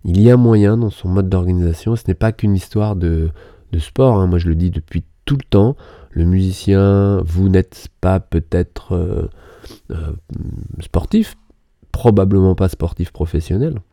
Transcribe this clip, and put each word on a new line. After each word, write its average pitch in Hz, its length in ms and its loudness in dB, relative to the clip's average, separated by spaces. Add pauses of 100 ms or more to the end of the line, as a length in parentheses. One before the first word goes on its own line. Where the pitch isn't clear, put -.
il 90 160 2
y 113 100 8
a 123 60 8
moyen 110 400 4
dans 117 140 -2
son - 180 -10
mode 92 220 0
d'organisation. 90 640 0
Ce - 100 -10
n'est 92 80 0
pas 110 180 -2
qu'une 104 220 -2
histoire 107 420 -4
de, 82 340 -2 (420)
de 85 60 -4
sport, 120 420 0
hein. 92 60 2
Moi, 87 120 0
je 85 100 -2
le 82 60 0
dis 87 160 0
depuis 82 340 -8 (200)
tout 143 120 -2
le 135 120 -8
temps. 104 280 2 (340)
Le 85 140 -2
musicien, 98 1000 2
vous 87 240 0
n'êtes - 400 0 (140)
pas 92 180 0
peut-être, - 720 -6
euh, 85 360 -4 (640)
euh, 76 220 -8 (680)
sportif, - 560 -4 (560)
probablement 98 600 2
pas 95 140 -2
sportif - 420 -6
professionnel. 95 720 -6 (120)